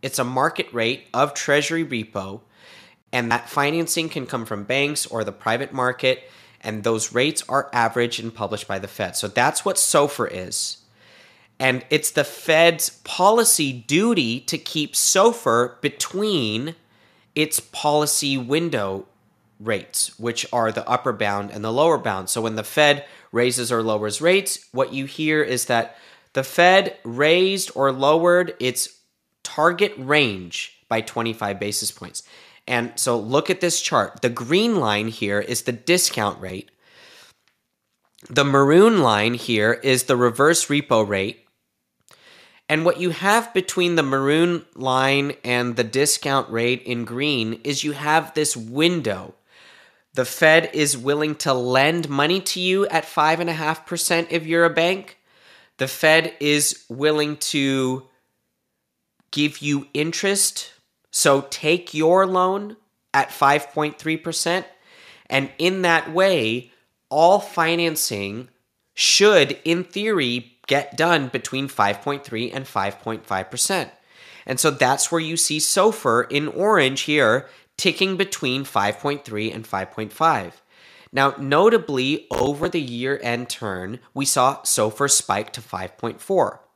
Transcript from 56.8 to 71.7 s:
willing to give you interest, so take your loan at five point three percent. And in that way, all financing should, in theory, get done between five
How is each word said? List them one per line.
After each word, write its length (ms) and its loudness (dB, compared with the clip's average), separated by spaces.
willing 480 0
to 540 -2
give 280 -2
you 340 -2
interest, 800 -2
so 380 4
take 440 -2
your 320 4
loan 520 0
at 180 2
five 400 2
point 280 -4
three 180 -4
percent. 480 -4
And 280 0
in 260 0
that 280 2
way, 600 2
all 300 6
financing 1080 -2
should, 680 4
in 200 0
theory, 720 -2
get 300 -2
done 300 2
between 400 -6
five 340 0